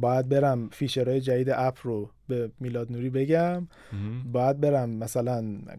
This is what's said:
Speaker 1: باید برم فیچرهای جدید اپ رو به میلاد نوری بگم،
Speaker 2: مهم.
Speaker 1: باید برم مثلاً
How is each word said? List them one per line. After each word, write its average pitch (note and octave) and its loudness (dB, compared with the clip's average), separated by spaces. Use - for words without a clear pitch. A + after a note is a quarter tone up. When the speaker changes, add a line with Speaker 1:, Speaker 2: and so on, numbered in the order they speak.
Speaker 1:
باید B2+ 2
برم C3+ 2
فیچرهای C3 -2
جدید C3 2
اپ B2+ 0
رو G#2+ -4
به A#2+ -2
میلاد A#2+ -4
نوری B2 -4
بگم، E3 2
Speaker 2:
مهم. A#2 -6
Speaker 1:
باید C3+ 2
برم C#3 4
مثلاً A2+ -2